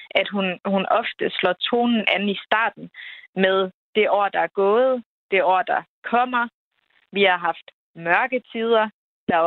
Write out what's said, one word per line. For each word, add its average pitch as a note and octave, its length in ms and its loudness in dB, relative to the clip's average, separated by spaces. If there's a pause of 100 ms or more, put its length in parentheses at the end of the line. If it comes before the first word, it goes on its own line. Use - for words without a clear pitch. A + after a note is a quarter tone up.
(200)
at F#3+ 140 -4
hun, G3 120 -2 (180)
hun G3 220 0 (140)
ofte - 240 -6 (140)
slår F3+ 160 0 (160)
tonen A#3+ 340 2 (120)
an G3+ 120 -2
i F#3+ 180 -2
starten G#3+ 440 -2 (540)
med F#3+ 260 2 (240)
det G#3 160 2
år, G3+ 180 2
der F3 120 -4
er E3+ 220 -4
gået, A#3+ 400 2 (280)
det F#3+ 120 2
år, F#3 200 2
der E3 200 -2 (280)
kommer. A#3+ 380 0 (640)
Vi G3 100 0
har F#3 140 4 (120)
haft - 180 -6 (300)
mørke G#3 460 -2 (100)
tider, A3+ 320 2 (440)
der F#3 60 0
har E3+ 120 4